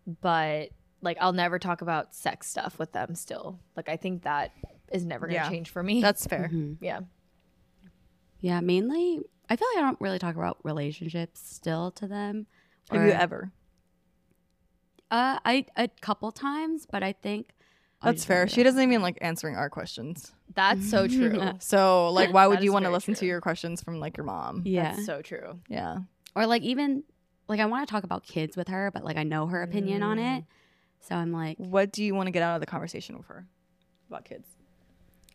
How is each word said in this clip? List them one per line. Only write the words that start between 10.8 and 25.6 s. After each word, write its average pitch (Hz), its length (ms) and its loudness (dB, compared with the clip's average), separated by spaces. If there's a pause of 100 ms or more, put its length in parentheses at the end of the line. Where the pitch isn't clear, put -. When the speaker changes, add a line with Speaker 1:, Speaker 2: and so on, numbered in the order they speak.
Speaker 3:
still 170 520 -6
to 202 160 -10
them. 208 400 -8 (420)
Speaker 2:
Have 208 140 4
you 208 80 8
Speaker 3:
Or - 20 2
Speaker 2:
ever? - 380 -2 (1600)
Speaker 3:
Uh, 247 340 2
I, 262 220 2 (100)
a 233 140 0 (120)
couple 214 300 -4
times, 302 580 -4
but 196 140 -4
I 190 80 -2
think 208 360 -6 (540)
Speaker 2:
That's 165 220 2
Speaker 3:
obviously - 40 -6
Speaker 2:
fair. 190 160 6
Speaker 3:
I - 40 6
Speaker 2:
She - 100 -4
Speaker 3:
don't 240 80 8
Speaker 2:
doesn't 262 180 2
even, 254 160 4
Speaker 3:
know. 196 40 2
Speaker 2:
like, 175 180 -2
answering 165 340 -4
our 143 140 -2
questions. - 600 -10 (240)
Speaker 1:
That's 196 340 2
so 226 180 4
Speaker 3:
<laughs> - 0 -
Speaker 1:
true. 220 520 2
Speaker 2:
So, 185 520 6
like, 185 220 6
why 190 140 10
would 196 120 6
Speaker 1:
That 196 40 2
Speaker 2:
you 196 80 6
Speaker 1:
is - 20 4
Speaker 2:
wanna 190 120 4
Speaker 1:
very 175 100 2
Speaker 2:
listen 196 200 0
to - 40 -6
Speaker 1:
true. 185 80 0
Speaker 2:
your 175 140 -2
questions 170 420 -4
from, 165 160 -8
like, 156 180 -8
your - 80 -8
mom? 85 400 -6
Speaker 3:
Yeah. 180 180 2
Speaker 1:
That's 202 220 -4
so 156 160 -8
true. - 460 -14